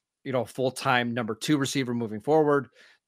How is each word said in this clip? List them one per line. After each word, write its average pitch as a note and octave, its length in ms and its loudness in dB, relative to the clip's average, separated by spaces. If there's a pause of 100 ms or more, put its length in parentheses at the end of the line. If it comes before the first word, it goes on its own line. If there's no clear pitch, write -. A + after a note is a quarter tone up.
(240)
you C#3 80 -8
know, B2 120 -2
full-time B2 720 0
number A2+ 200 -4
two D3+ 220 0
receiver C3 380 -2
moving A2 260 -4
forward. D3 480 2 (400)